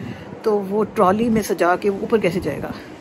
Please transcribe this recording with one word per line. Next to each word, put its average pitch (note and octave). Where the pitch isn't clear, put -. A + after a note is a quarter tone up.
तो A3
वो G#3
trolley G#3+
में A3
सजा F3
के F#3
ऊपर G3
कैसे F#3+
जाएगा? D#3